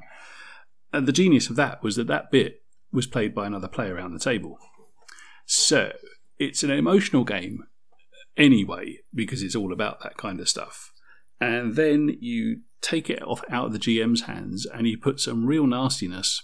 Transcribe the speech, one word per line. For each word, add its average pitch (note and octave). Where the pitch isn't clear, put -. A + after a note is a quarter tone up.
And C#3+
the C3+
genius D3+
of A#2
that C#3
was G#2+
that A#2
that D3
bit -
was B2
played G#2+
by G#2
another G#2
player G#2
around F2+
the E2
table. F#2
So -
it's -
an C#3+
emotional D#3
game -
anyway, G#2
because A2
it's F#2
all G2
about G#2
that -
kind F2+
of -
stuff. -
And A#2
then D3+
you A#2
take -
it -
off -
out B2+
of A2
the -
G A2+
M's A2+
hands G2
and A#2
you G#2+
put C#3
some A#2
real D3
nastiness G#2